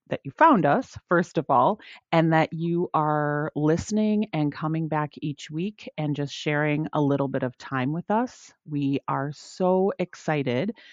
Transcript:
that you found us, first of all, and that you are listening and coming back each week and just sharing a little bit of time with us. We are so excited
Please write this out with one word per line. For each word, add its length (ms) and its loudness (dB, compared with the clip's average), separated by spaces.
that 160 -6
you 80 -10
found 340 6
us, 320 0
first 300 0
of 100 -2
all, 320 4
and 220 4
that 200 4
you 380 -2
are 640 0
listening 800 0
and 180 0
coming 360 -4
back 240 -2
each 300 -8
week 440 -8
and 200 -4
just 180 -6
sharing 580 -2
a 80 -2
little 280 2
bit 160 -4
of 120 -4
time 380 -4
with 160 -6
us. 420 -4
We 400 -2
are 240 -2
so 680 0
excited 760 -2